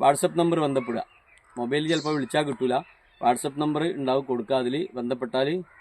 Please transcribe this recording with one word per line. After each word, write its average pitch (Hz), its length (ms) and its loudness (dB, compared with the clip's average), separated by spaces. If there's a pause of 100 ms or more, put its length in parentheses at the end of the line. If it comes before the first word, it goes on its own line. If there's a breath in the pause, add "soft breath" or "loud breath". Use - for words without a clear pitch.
WhatsApp 151 360 4
നമ്പർ 170 220 2
ബന്ധപ്പെടുക. 131 460 0 (520)
മൊബൈൽ 143 300 -2
ചിലപ്പോൾ 156 260 0
വിളിച്ചാൽ 147 280 0
കിട്ടൂല. 131 360 0 (460)
WhatsApp 135 340 0
നമ്പർ 151 260 0
ഉണ്ടാവും, 135 400 0
കൊടുക്കുക. 123 320 -2
അതിൽ 127 380 -2
ബന്ധപ്പെട്ടാൽ 127 720 -2 (160)